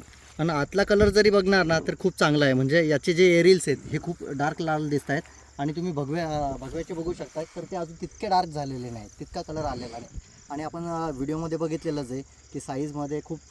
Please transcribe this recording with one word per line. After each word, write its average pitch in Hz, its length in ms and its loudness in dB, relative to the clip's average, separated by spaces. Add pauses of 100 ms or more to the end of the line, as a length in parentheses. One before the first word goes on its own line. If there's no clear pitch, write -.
(380)
आणि 156 100 0
आतला 160 360 2
कलर 208 240 6
जरी 208 220 6
बघणार 196 360 4
ना 160 140 2
तर 165 200 -4
खूप 180 180 -2
चांगला 147 260 4
आहे, 131 100 4
म्हणजे 143 340 2
याचे 151 240 2
जे 175 260 6
एरियल्स 175 300 6
आहेत - 240 -2
हे 160 60 0
खूप 170 260 -6
डार्क 147 380 -4
लाल 156 260 -2
दिसत 143 220 -2
आहेत 143 120 -2 (360)
आणि 143 140 -2
तुम्ही 170 200 -4
भगव्या, 147 560 -4
अ, 135 80 -6
भगव्याचे 147 380 -8
बघू 165 180 -6
शकता 156 300 -10
तर 170 180 -12 (100)
ते 190 60 -6
अजून 170 240 -8
तितके - 280 -8
डार्क 180 200 2
झालेले 135 420 -8
नाहीत, 110 200 -14 (100)
तितका 156 220 -10
कलर 156 220 -6
आलेला 123 340 -8
नाही. - 220 -16 (300)
आणि 147 120 -8
आपण, 165 240 -8
अ, 165 240 -4
व्हिडिओमध्ये 156 480 -4
बघितलेलंच 151 520 -4
आहे 131 120 -6
की - 380 -14
साईजमध्ये 147 640 -4
खूप 156 160 -8 (100)